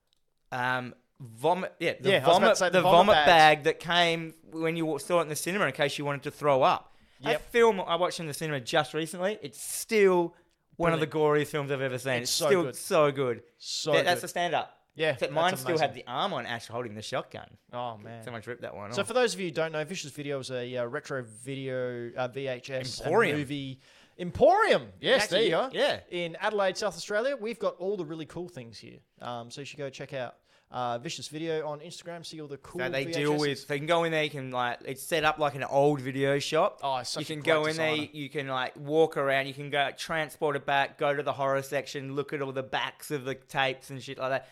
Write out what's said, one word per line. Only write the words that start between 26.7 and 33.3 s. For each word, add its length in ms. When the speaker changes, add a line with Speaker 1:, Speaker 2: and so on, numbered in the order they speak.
Speaker 2:
South 200
Australia. 400
We've 240
got 160
all 200
the 80
really 220
cool 220
things 300
here. 200
Um, 320
so 80
you 60
should 120
go 100
check 240
out, 220
uh, 260
Vicious 300
Video 380
on 120
Instagram, 480
see 160
all 60
the 100
cool 220
Speaker 1:
So 100
they 140
Speaker 2:
V 60
H 40
Ss. 80
Speaker 1:
deal 160